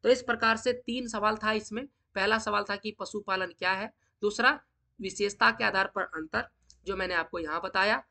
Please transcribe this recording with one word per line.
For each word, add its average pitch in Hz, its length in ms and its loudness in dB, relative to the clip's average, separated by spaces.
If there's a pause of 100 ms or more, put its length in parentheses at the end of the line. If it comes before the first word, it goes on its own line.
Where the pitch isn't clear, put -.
तो 220 60 4
इस 254 120 6
प्रकार 226 360 2
से 247 160 0
तीन 247 340 -6
सवाल 220 300 0
था 214 140 0
इसमें। 220 340 -4 (300)
पहला 208 220 4
सवाल 208 320 0
था 202 60 0
कि 208 240 -6
पशुपालन 190 600 -4
क्या 185 120 2
है, 202 200 -2 (300)
दूसरा 240 380 2 (400)
विशेषता 202 520 2
के 226 120 -4
आधार 190 320 2
पर 196 60 -2
अंतर - 460 -6 (380)
जो 190 100 -4
मैंने 185 180 -2
आपको 170 260 -2
यहाँ 160 220 -4
बताया 196 500 2